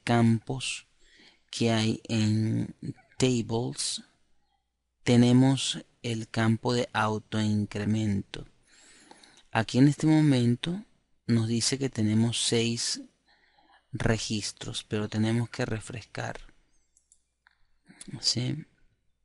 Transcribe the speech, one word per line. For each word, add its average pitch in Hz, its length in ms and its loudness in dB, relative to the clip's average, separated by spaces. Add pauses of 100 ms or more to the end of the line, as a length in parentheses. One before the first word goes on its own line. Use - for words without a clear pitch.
campos 117 840 0 (640)
que 117 220 0
hay 110 360 0
en 110 680 0 (440)
Tables, 123 840 -2 (1040)
tenemos 127 720 4 (240)
el 113 260 -6
campo 113 460 0
de 120 180 -2
autoincremento. 107 1500 -2 (1040)
Aquí 113 280 -2
en 135 100 8
este 147 180 0
momento 156 800 2 (420)
nos 113 220 2
dice 117 300 -2
que 135 100 -2
tenemos 110 540 0
seis 117 580 -2 (880)
registros, - 960 -4
pero 107 240 -6
tenemos 113 400 -2
que - 160 -6
refrescar. 117 760 -10 (1800)
¿Sí? 127 460 -2 (580)